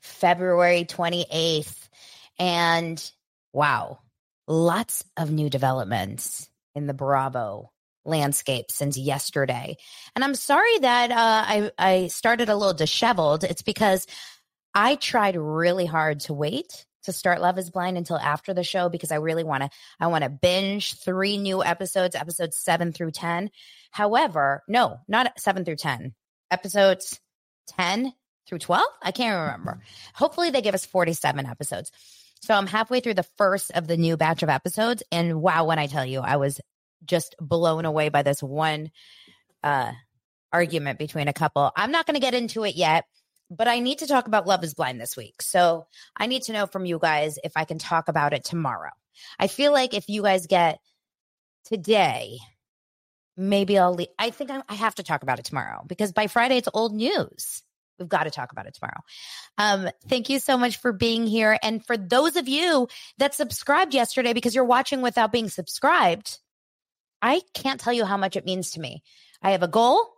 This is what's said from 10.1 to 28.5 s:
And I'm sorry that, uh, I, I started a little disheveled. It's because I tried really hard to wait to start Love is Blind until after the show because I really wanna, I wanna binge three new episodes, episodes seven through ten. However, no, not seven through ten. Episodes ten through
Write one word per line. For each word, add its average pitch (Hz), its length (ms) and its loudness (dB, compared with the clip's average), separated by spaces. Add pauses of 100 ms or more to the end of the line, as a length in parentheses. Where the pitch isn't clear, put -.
And 247 80 0
I'm 277 120 0
sorry 392 440 4
that, 240 320 4
uh, 240 40 0
I, 220 640 2
I 185 300 4
started 233 420 0
a 214 60 4
little 202 180 2
disheveled. 160 720 2
It's 180 180 -4
because 196 460 2 (680)
I 233 220 4
tried 208 420 0
really 165 480 0
hard 156 360 0
to - 120 -6
wait 156 520 -4 (180)
to 196 80 -8
start 175 300 0
Love 180 160 2
is 180 120 -6
Blind 180 280 -4
until 170 200 -4
after 147 360 -2
the 180 100 -2
show 180 240 -2
because 165 240 -4
I 151 60 -2
really 160 260 -2
wanna, 143 260 -2 (300)
I - 80 0
wanna 147 220 0
binge 190 680 0
three 190 380 -2
new 190 260 -2
episodes, 180 520 -2
episodes 165 420 -6
seven 170 340 0
through 160 200 -6
ten. 170 400 -6 (400)
However, 208 760 0
no, 226 400 0
not 233 300 0
seven 190 280 -2
through 165 100 -4
ten. 131 400 -6 (340)
Episodes 190 680 2 (480)
ten 208 440 -2 (360)
through 180 100 -8